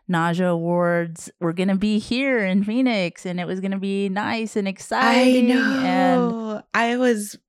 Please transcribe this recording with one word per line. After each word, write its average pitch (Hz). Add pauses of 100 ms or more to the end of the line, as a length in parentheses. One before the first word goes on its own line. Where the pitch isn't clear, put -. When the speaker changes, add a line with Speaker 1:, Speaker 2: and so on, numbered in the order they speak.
Speaker 1:
naja 175
Awards 170 (100)
were 170
gonna 190
be 208
here 247
in 190
Phoenix, 214
and 180
it 170
was 185
gonna 196
be 196
nice 214
and 202
exciting, 240
Speaker 2:
I 254
know. 254
Speaker 1:
and - (100)
Speaker 2:
I 233
was, 233 (120)